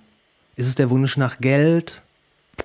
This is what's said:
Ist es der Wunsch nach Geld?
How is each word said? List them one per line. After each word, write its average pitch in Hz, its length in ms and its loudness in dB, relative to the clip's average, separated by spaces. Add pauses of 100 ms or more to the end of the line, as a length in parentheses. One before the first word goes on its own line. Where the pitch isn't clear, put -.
(560)
Ist 123 120 -4
es 131 80 -2
der 135 140 2
Wunsch 131 280 0
nach 131 220 -2
Geld? 147 600 0 (640)